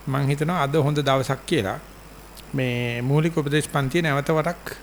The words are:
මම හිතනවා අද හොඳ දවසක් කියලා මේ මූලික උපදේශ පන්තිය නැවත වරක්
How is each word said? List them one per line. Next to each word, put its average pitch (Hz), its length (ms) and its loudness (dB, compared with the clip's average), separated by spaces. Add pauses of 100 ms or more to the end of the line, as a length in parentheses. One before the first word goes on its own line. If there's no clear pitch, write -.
මම 135 240 0
හිතනවා 151 340 0
අද 143 160 0
හොඳ 147 220 2
දවසක් 135 440 2
කියලා 123 360 0 (720)
මේ 120 520 -2
මූලික 156 360 2
උපදේශ 147 320 0
පන්තිය 143 320 0
නැවත 143 280 0
වරක් 160 540 -2